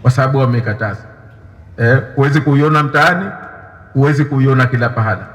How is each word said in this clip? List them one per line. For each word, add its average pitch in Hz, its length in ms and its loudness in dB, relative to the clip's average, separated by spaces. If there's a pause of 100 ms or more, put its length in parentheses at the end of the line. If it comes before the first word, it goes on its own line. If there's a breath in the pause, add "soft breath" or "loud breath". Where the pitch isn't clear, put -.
kwa 131 80 4
sababu 135 280 0
wamekataza. 113 600 -2 (760)
Eh, 123 260 2 (140)
huwezi 143 240 2
kuiona 147 420 2
mtaani, 170 440 0 (640)
huwezi 143 320 2
kuiona 131 420 2
kila 120 220 -2
pahala. 110 460 -4